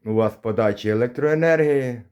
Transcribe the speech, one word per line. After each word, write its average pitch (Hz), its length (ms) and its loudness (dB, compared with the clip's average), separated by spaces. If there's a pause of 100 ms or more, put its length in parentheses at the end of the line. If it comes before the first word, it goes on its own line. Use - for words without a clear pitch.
у 110 100 -4
вас 110 220 0
подачі 107 520 -2
електроенергії 139 1200 0